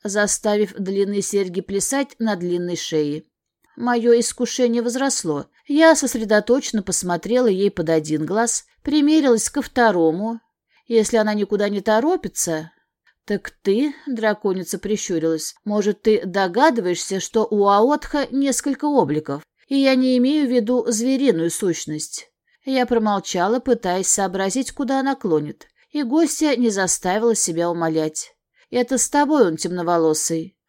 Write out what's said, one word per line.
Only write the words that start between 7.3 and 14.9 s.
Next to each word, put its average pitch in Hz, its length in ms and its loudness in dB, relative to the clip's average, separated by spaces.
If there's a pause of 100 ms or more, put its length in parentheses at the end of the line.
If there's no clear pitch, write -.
ей 196 240 2
под 165 180 -2
один 156 360 0
глаз, 220 400 -2 (180)
примерилась 285 640 4
ко 285 120 -4
второму. 208 800 2 (480)
Если 226 300 2
она 214 160 2
никуда 208 360 0
не 202 120 -4
торопится. 214 920 -2 (540)
"Так - 260 -6 (100)
ты", 254 320 0 (140)
драконица 208 720 -2
прищурилась, 165 720 -2 (100)